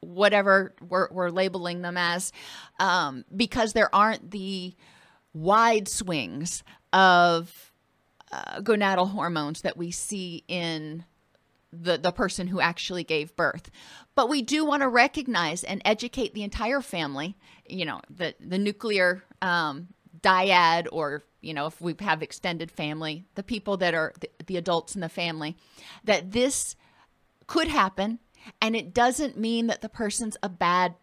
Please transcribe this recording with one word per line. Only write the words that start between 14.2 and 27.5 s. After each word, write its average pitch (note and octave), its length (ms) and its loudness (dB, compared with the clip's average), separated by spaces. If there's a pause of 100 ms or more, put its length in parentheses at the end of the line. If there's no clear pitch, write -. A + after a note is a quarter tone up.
we C#4+ 120 0
do D4 240 0
want D4 180 2
to C4+ 60 2
recognize A#3+ 760 2
and - 200 -8
educate A3 480 -2
the G#3+ 120 -8
entire A3+ 360 -2
family, D#3 540 -6 (340)
you F3+ 160 -6
know, C#3 240 -8
the, E3 300 -8
the F3+ 200 -6
nuclear, G3+ 680 0 (160)
um, E3+ 480 -2 (320)
dyad, F3+ 720 4
or, D3 320 -4 (160)
you D#3 120 -12
know, D3 140 -4
if D#3+ 140 -10
we E3 180 -4
have E3 240 0
extended E3+ 480 -6
family, D#3 540 -6 (100)
the G3 80 -10
people G3+ 360 -4
that F3 160 2
are D#3+ 260 0
the, - 100 -10 (160)
the F#3 100 -6
adults E3+ 380 -2
in G3+ 60 -6
the E3 80 -6
family, E3 480 -6 (480)
that F#3 260 0
this B3 460 0 (720)
could E4 180 2